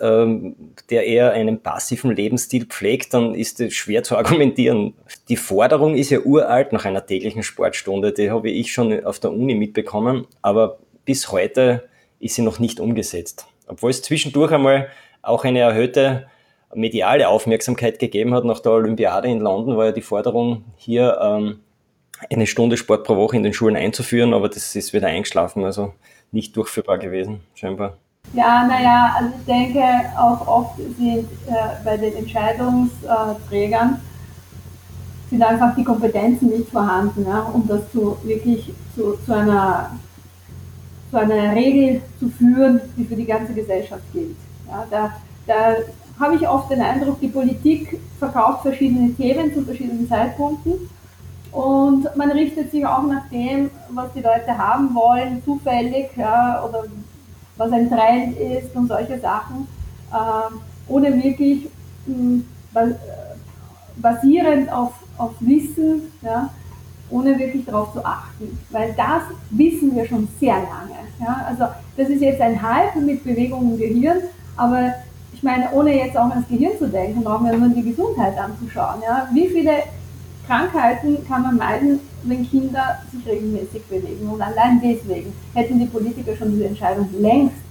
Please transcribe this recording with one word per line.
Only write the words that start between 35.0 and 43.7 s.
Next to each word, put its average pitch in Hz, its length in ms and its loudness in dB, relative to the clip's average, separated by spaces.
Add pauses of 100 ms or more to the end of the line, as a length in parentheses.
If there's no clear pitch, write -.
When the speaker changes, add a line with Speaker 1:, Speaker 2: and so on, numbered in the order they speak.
Speaker 2:
sind 240 140 0
einfach 233 320 4
die 262 80 2
Kompetenzen 220 640 2
nicht 226 200 0
vorhanden, 202 580 0
ja, 208 140 0
um 220 260 0
das 208 240 -2
zu, 208 320 0
wirklich 220 480 -2 (240)
zu, 208 200 -2 (100)
zu 233 80 0
einer, 202 580 2 (1160)
zu 247 80 -2
einer 214 380 2
Regel 262 460 4 (180)
zu 240 100 -2
führen, 247 500 6 (180)
die 226 80 -2
für 220 100 -8
die 220 100 -4
ganze 220 280 -2
Gesellschaft 202 500 -4 (100)